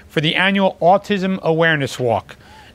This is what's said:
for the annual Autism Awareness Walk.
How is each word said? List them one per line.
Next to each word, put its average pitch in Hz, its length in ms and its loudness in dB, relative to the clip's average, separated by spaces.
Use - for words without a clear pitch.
for 160 140 -4
the 156 120 0
annual 190 460 0
Autism 190 640 0
Awareness 160 580 0
Walk. 113 360 -2